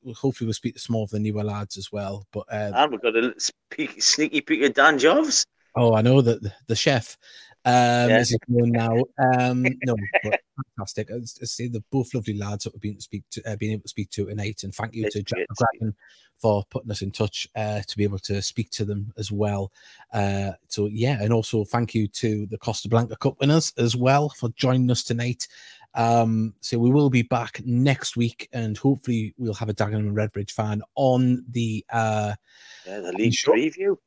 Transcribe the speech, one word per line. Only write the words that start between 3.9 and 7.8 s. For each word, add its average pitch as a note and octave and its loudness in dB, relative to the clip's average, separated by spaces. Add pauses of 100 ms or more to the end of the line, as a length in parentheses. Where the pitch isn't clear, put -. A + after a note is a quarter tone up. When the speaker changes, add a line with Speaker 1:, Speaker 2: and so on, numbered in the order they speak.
Speaker 2:
sneaky D3+ 0
peek C#3+ 0
at C3 2
Dan C#3+ 6
Jarvis. C4+ 4 (300)
Speaker 1:
Oh, A#2+ 6
I G#2+ 4
know C3 8
that A#2 2
the, G#2 -6 (160)
the A2+ 0
chef, - 0 (480)
um, A#2+ 4